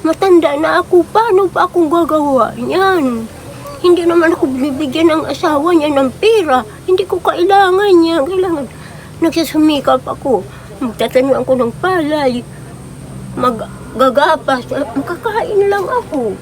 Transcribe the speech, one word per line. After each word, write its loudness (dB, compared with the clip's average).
matanda 4
na 0
ako, 2
paano 2
pa 0
akong 0
gagawa 0
niyan? 0
Hindi 4
naman 4
ako 0
binibigyan 0
ng 2
asawa 0
niya 2
ng 2
pera. 2
Hindi 2
ko -4
kailangan 2
niya. 4
Kailangan, -2
nagsasumikap 2
ako. -2
Magtatanuan 0
ko 0
ng -2
palay. 0
Maggagapas. 0
Makakain -4
lang 0
ako. -4